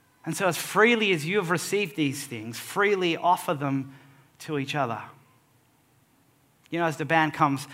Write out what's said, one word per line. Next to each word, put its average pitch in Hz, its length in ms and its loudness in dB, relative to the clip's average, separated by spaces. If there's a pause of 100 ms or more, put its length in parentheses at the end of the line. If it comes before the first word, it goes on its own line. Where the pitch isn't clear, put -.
(240)
And 165 120 -4
so 196 120 2
as 160 80 2
freely 214 560 4
as 151 120 0
you 180 120 -2
have 180 140 0
received 190 440 -2
these 139 320 -2
things, 117 320 -10
freely 185 580 0
offer 175 380 0
them 135 400 -4 (460)
to 156 180 -6
each 135 160 -4
other. 117 260 -2 (1700)
You 165 120 -4
know, 170 60 2
as 156 100 -2
the 160 80 -6
band 156 280 2
comes 139 420 0